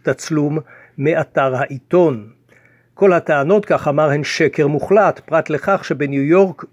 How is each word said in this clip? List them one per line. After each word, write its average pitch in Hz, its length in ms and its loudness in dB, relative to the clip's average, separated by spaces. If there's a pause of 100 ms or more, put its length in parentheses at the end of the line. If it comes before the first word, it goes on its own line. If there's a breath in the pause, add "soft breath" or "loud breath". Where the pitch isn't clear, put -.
התצלום 147 580 -4 (400 loud breath)
מאתר 139 580 -2
העיתון. 139 720 -2 (640 soft breath)
כל 190 180 2
הטענות, 165 520 0
כך - 240 0
אמר, 147 220 2
הן 143 140 -2
שקר 151 420 0
מוחלט, 170 540 2
פרט 160 300 -2
לכך 180 340 -2
שבניו 139 380 -4
יורק 180 500 2